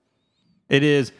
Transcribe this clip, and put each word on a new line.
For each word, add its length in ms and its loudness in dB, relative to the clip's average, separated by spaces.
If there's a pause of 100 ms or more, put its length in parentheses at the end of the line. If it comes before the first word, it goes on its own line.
(680)
It 140 0
is 380 -2